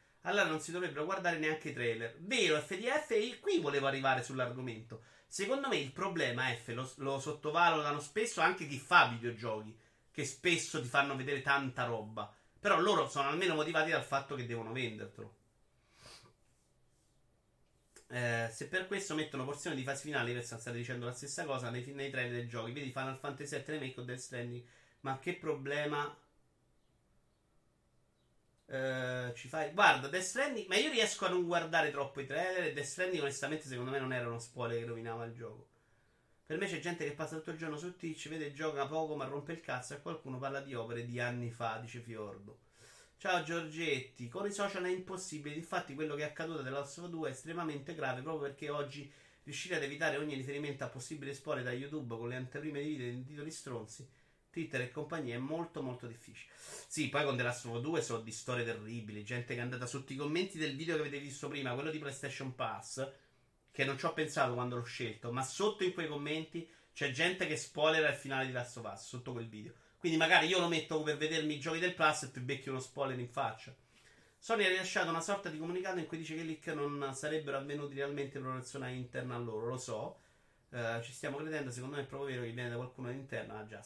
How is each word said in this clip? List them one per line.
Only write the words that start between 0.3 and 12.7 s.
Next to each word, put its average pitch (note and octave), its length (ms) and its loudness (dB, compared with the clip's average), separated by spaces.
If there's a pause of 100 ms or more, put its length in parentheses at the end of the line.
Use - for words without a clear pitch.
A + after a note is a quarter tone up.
non D#3 120 0
si E3 100 -6
dovrebbero D#3+ 340 -2
guardare F3 340 2
neanche D#3 320 0
i B2+ 40 -6
trailer. A#2 460 0
Vero, F3+ 400 6
F F3+ 180 -4
D A3+ 80 -2
F, D4 240 2
e A3+ 300 4
qui G4 180 4
volevo C#3 280 4
arrivare C3+ 360 4
sull'argomento. B2 800 -4 (240)
Secondo C4 420 0
me G#3 80 4
il C3+ 160 0
problema, C3 600 2
F, - 140 -8
lo, B2+ 300 -4
lo C3+ 200 0
sottovalutano D3+ 840 4
spesso G#3+ 400 -2
anche F3 260 4
chi C3+ 120 -4
fa E3+ 300 8
videogiochi, A2+ 680 -2 (340)
che C#3+ 140 -4
spesso E3 560 2
ti A#2+ 80 -4
fanno C#3 280 6
vedere C3+ 260 0
tanta C3+ 420 2
roba. A2 480 -2 (260)
Però G3 220 6